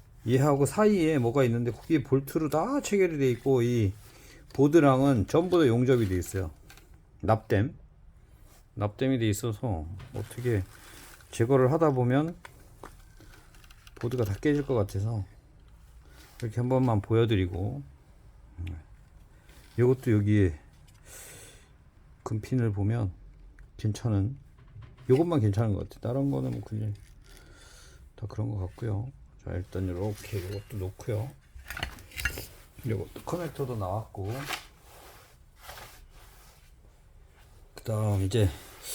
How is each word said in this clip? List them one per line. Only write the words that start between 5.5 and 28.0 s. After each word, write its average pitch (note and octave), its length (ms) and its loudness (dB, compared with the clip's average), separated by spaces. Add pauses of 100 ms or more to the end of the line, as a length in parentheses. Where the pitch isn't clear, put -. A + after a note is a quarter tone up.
다 D3+ 80 6
용접이 A#2+ 400 4
돼 F#2 100 -2
있어요. F2 340 -6 (680)
납땜, A2 560 0 (1000)
납땜이 B2+ 440 -2
돼 A2+ 100 0
있어서 G2+ 560 -4 (280)
어떻게 A2 500 -4 (680)
제거를 B2+ 420 2
하다 D#3+ 180 2
보면 C3 440 0 (1600)
보드가 B2 300 -2
다 G2+ 160 -2
깨질 D3 260 2
것 C3+ 80 0
같아서 G#2 480 -2 (1160)
이렇게 A2 160 -6
한 B2 100 -2
번만 B2+ 340 2
보여드리고, G#2+ 800 0 (2000)
이것도 B2+ 320 2
여기에 G#2 480 4 (1600)
금핀을 A2+ 500 -2
보면 G2+ 380 0 (680)
괜찮은, G#2+ 600 0 (720)
이것만 D#3+ 300 4
괜찮은 G#2+ 340 2
것 E2 160 -6
같아요. - 120 -20
다른 C3+ 280 -2
거는 C3 220 -4
뭐 A#2 100 -8
그냥 G#2+ 320 -8 (1200)